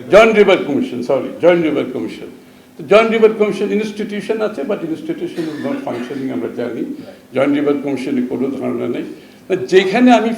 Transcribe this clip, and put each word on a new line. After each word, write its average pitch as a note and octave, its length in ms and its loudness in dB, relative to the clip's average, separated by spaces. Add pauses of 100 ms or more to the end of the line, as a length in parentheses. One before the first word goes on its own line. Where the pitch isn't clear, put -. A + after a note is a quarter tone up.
(100)
জয়েন্ট G#3+ 280 8
রিভার G3 180 6
কমিশন, B2 460 -2
সরি, C3+ 260 -2 (120)
জয়েন্ট E3+ 240 4
রিভার C#3 280 0
কমিশন। G#2+ 340 -8 (520)
তো E3+ 100 -12
জয়েন্ট A3 220 6
রিভার A3 280 4
কমিশন G3+ 340 0
ইনস্টিটিউশন G#3+ 680 -4
আছে, G#3 220 -4
but G3 140 -4
institution D#3+ 640 -8
is D3 280 -6
not C#3 200 -4
functioning, C3 480 -6
আমরা A#2 220 -6
জানি। A#2+ 380 -6 (400)
জয়েন্ট C#3+ 200 2
রিভার C#3+ 280 2
কমিশনে B2+ 440 -4
কোনো C3 240 -4 (100)
ধারণা A#2+ 280 -4
নেই। A#2+ 140 -6 (480)
না, F#3 60 0
যেখানে G3 560 4
আমি A3+ 260 4